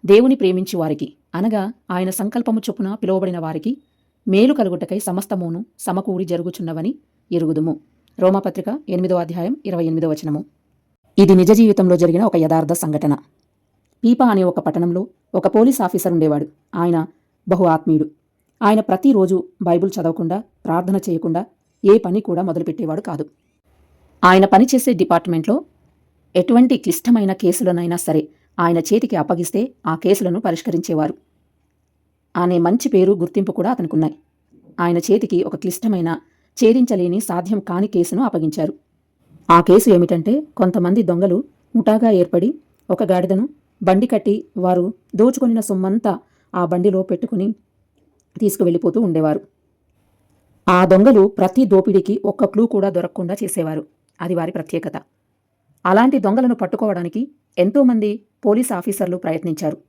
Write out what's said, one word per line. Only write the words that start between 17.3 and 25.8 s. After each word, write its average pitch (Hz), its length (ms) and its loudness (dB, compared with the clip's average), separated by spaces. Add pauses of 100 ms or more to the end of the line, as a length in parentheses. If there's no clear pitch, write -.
బహు 185 180 2
ఆత్మీయుడు. 156 440 0 (540)
ఆయన 214 160 2
ప్రతిరోజు 190 640 2 (180)
బైబిల్ 175 300 0 (100)
చదవకుండా, 165 420 -4 (220)
ప్రార్థన 180 340 -2 (100)
చేయకుండా 165 360 -4 (400)
ఏ 202 120 8
పని 196 240 -2
కూడా 175 200 -4
మొదలుపెట్టేవాడు 160 600 -6
కాదు. 151 280 -10 (920)
ఆయన 190 220 8
పనిచేసే 247 480 4
డిపార్ట్‌మెంట్లో 175 720 0 (680)